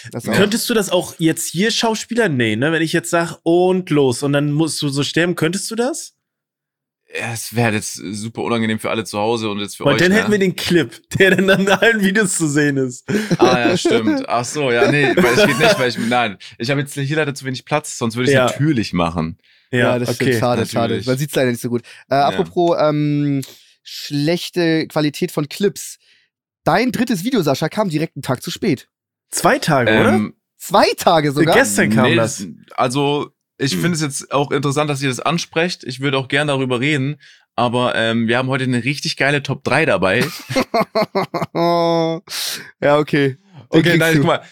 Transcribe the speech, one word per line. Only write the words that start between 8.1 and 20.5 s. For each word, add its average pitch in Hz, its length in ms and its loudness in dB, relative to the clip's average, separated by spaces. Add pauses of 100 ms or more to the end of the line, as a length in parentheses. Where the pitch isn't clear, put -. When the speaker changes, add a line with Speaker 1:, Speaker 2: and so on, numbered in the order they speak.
Speaker 3:
unangenehm 110 360 -2
für - 120 -6
alle 107 140 -2
zu 107 140 -6
Hause 110 320 -2
und 101 100 -6
jetzt 101 160 -8
für - 80 -10
Speaker 2:
Weil - 100 4
Speaker 3:
euch, - 60 2
Speaker 2:
dann 180 100 4
Speaker 3:
ne? 196 60 4
Speaker 2:
hätten 220 160 2
wir 208 60 2
den 190 180 2
Clip, 160 340 0 (280)
der 190 180 6
dann 185 120 2
an 190 200 2
allen 202 340 2
Videos 190 340 2
zu 160 120 0
sehen 147 300 2
ist. 131 300 -6 (300)
Speaker 3:
Ah, - 220 4 (100)
ja, 180 60 2
stimmt. 277 520 0
Ach 120 160 0
so, 143 280 -2
ja, 120 180 4
nee, 143 260 2
weil - 220 4
es 208 80 6
geht 139 120 0
nicht, 156 200 4
weil 127 120 0
ich, 113 80 -8
nein, 117 380 -2 (220)
ich 117 120 -6
habe 143 100 0
jetzt 139 140 -8
hier 139 220 -4
leider 151 180 -2
zu - 100 -14
wenig 131 200 -8
Platz, - 320 -4
sonst 113 200 -4
würde 123 140 0
ich's 139 40 4
Speaker 2:
Ja. 127 120 4
Speaker 3:
natürlich 131 460 0
machen. 85 460 -2 (320)
Speaker 2:
Ja, 127 80 0
Speaker 1:
Ja, 120 200 2
das 123 160 -2
stimmt. 127 160 0
Speaker 2:
okay. 120 100 2
Speaker 1:
Schade, 120 260 0